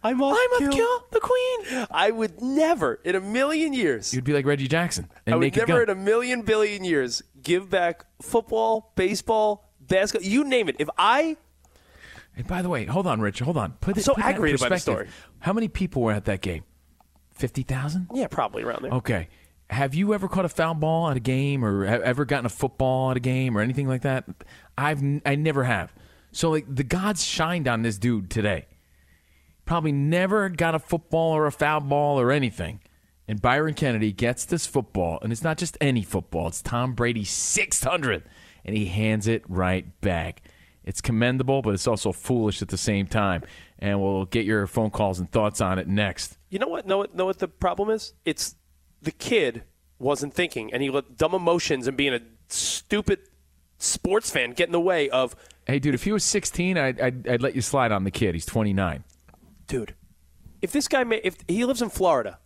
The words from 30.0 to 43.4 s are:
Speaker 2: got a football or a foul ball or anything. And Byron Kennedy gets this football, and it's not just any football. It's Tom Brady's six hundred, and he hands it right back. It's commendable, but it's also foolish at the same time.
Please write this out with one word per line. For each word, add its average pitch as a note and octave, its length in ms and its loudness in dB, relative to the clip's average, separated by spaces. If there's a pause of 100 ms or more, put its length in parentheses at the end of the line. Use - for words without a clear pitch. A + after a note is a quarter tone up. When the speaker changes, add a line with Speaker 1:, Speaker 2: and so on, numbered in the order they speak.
Speaker 2:
got E3 260 0
a D#3 40 2
football E3 560 0
or D#3 100 4
a D3 60 2
foul D3+ 280 2
ball C#3+ 400 2
or B2 120 4
anything. A2+ 500 -2 (460)
And G#2+ 140 -4
Byron C#3+ 340 2
Kennedy A2 360 2
gets A#2+ 340 -2
this E3+ 220 -2
football, F#2 540 -2
and A2 100 -4
it's A#2 120 -6
not D#3+ 140 -2
just - 220 -6
any C3 240 2
football. E2+ 440 -4
It's - 140 -8
Tom B2 320 -4
Brady's A#2 360 -2
six - 540 -2
hundred, C3 400 0 (420)
and G#2 100 -4
he G#2+ 120 0
hands G#2+ 400 0
it A2+ 200 0
right F#2 540 -2
back. E2+ 400 -4 (420)
It's - 180 -8
commendable, B2+ 600 2
but A2 120 0
it's F#2+ 140 -2
also A2 240 0
foolish A2 500 -2
at G2 60 -6
the F#2+ 100 -6
same G2 300 0
time. G2 360 -2 (360)